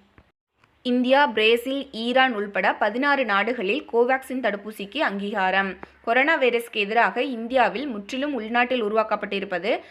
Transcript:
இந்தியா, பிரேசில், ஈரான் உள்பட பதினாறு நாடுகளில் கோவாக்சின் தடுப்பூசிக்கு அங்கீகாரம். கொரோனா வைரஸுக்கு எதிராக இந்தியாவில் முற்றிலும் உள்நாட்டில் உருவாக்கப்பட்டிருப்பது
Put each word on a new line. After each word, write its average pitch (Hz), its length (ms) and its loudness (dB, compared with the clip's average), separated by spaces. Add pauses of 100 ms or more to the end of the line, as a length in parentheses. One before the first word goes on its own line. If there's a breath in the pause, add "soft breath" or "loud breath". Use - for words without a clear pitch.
(920)
இந்தியா, 254 280 4 (160)
பிரேசில், 240 480 2 (220)
ஈரான் 254 320 4
உள்பட 202 300 -2 (120)
பதினாறு 262 500 0
நாடுகளில் 208 600 0
கோவாக்சின் 254 540 0
தடுப்பூசிக்கு 202 540 -6 (100)
அங்கீகாரம். 196 600 0 (360 loud breath)
கொரோனா 262 360 2
வைரஸுக்கு 233 440 0
எதிராக 220 380 2 (120)
இந்தியாவில் 233 560 0
முற்றிலும் 262 460 -6
உள்நாட்டில் 240 500 0
உருவாக்கப்பட்டிருப்பது 202 840 -2 (200 loud breath)